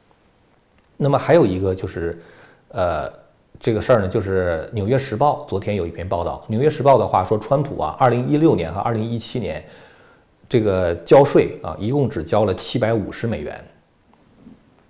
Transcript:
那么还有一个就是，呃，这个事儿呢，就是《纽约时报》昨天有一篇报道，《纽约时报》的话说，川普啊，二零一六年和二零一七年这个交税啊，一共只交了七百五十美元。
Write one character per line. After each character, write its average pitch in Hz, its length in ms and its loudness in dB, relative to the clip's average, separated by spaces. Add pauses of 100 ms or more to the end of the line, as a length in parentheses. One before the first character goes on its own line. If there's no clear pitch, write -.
(960)
那 143 140 -2
么 139 100 2
还 143 160 2
有 165 100 6
一 92 140 0
个 95 160 0
就 95 140 -8
是， 82 340 -6 (460)
呃， 82 420 -4 (480)
这 117 160 0
个 104 60 0
事 127 140 4
儿 107 80 4
呢， 92 40 -4
就 107 140 -2
是 92 540 -2
《纽 98 120 -2
约 127 100 2
时 127 200 -4
报》 143 320 0
昨 98 100 -4
天 104 160 -4
有 92 100 -2
一 85 60 -6
篇 87 180 -10
报 90 140 -2
道， 78 180 -6 (100)
《纽 110 100 -2
约 151 100 4
时 151 100 -6
报》 135 180 6
的 104 60 2
话 92 200 2
说， 107 140 0
川 139 220 0
普 92 200 -6
啊， 78 180 -4
二 131 100 4
零 123 200 0
一 147 80 2
六 151 180 4
年 82 180 -4
和 95 60 -6
二 117 140 -2
零 110 100 -2
一 117 160 -6
七 120 220 -8
年 78 240 -8 (840)
这 120 120 2
个 92 360 2
交 139 280 6
税 - 360 2
啊， - 160 -10
一 104 140 -4
共 135 180 0
只 85 140 -6
交 107 220 2
了 95 100 0
七 - 240 -6
百 113 160 0
五 98 160 -4
十 - 160 -8
美 92 140 -4
元。 - 240 -12 (1300)